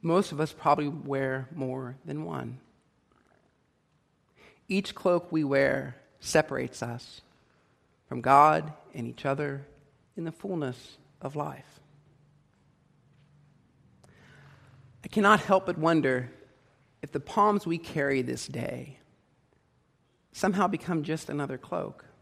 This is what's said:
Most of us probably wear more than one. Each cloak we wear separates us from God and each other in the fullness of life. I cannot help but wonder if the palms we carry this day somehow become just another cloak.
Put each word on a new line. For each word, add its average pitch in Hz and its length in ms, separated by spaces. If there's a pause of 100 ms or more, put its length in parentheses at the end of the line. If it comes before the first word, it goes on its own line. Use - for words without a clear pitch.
Most 170 300
of 147 100
us 156 100
probably 147 380
wear 135 640
more 131 500
than 156 220
one. 131 340 (2000)
Each 190 260
cloak 175 380
we 160 120
wear 135 520 (240)
separates 131 640
us 117 380 (880)
from 123 140
God 151 520 (200)
and 120 140
each 123 180
other 139 400 (520)
in 180 60
the 165 80
fullness 156 680 (240)
of 139 140
life. 147 440 (3250)
I - 40
cannot 208 340
help 190 240
but 175 120
wonder 135 540 (680)
if - 100
the - 80
palms 208 480
we 170 100
carry 139 440
this 123 260
day 131 500 (1300)
somehow 196 360
become 165 360
just 156 260
another 139 280
cloak. - 480 (160)